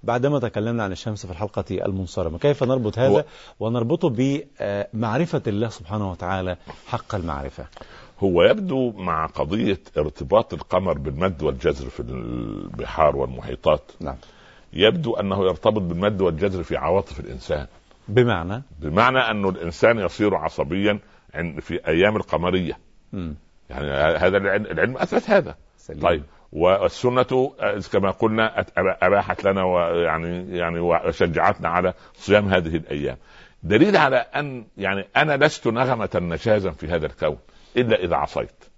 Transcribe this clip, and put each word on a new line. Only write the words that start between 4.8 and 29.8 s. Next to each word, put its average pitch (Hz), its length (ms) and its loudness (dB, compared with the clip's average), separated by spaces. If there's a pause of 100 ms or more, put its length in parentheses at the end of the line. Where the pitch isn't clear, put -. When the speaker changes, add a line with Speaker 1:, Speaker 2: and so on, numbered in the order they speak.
Speaker 1:
الله 110 220 -2
سبحانه 101 420 -4
وتعالى 90 460 -4 (300)
حق - 280 -6
المعرفة؟ 71 500 -6 (560)
Speaker 2:
هو 87 220 4
يبدو 131 500 0
مع 82 340 -4
قضية 95 540 -2 (180)
ارتباط 76 560 0
القمر 90 440 -2
بالمد 76 440 -4
والجزر 69 460 -2
في - 120 -14
البحار 60 1160 -2
والمحيطات، 67 840 -2
Speaker 1:
نعم. 69 160 -8 (560)
Speaker 2:
يبدو 113 420 2
أنه 98 300 -2
يرتبط 101 380 0
بالمد 90 380 -2
والجزر 90 420 0
في 80 140 -4
عواطف 85 440 -2
الإنسان. 67 460 -8 (420)
Speaker 1:
بمعنى؟ 107 540 2 (180)
Speaker 2:
بمعنى 110 380 4
أنه 107 300 0
الإنسان 92 500 2
يصير 98 360 0
عصبياً 87 640 -2 (360)
عن-، 82 260 -6
في - 280 -6
أيام 95 280 4
القمرية. 90 600 0 (340)
Speaker 1:
مم. 85 220 -6 (360)
Speaker 2:
يعني 71 480 0
هذا 95 180 4
العلم، 98 300 0
العلم 104 300 0
أثبت - 340 -2
هذا. 160 240 2 (240)
Speaker 1:
سليم. 76 240 -12
Speaker 2:
طيب، 85 200 2 (300)
والسنة، 123 1080 2
آه، 104 200 -2 (120)
كما 95 180 2
قلنا، 110 500 0
أت-، - 180 -6
أب-، 92 240 0
أباحت 92 420 2
لنا 98 200 2
ويعني، 87 920 0